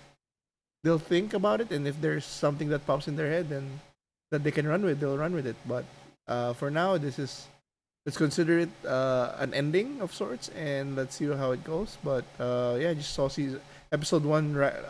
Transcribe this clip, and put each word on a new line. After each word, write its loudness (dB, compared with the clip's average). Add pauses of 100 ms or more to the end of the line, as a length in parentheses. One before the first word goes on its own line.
(840)
they'll 4
think 2
about 4
it, -4
and 0
if -2
there's 0
something 0
that 0
pops 0
in -2
their 0
head, 0
then -8 (500)
that 0
they 2
can 0
run 2
with, 2
they'll 0
run 0
with -2
it. -6 (100)
But, -2 (440)
uh, 0
for -4
now, 2
this -2
is, -8 (580)
let's -6
consider 4
it, 0 (160)
uh, 2
an -2
ending 0
of -6
sorts, -6
and -4
let's -4
see -2
how 0
it -2
goes. -4
But, 0 (140)
uh, 0
yeah, 2
I 0
just -6
saw 0
season, -2 (300)
episode 2
one, 2
ri-, 2 (120)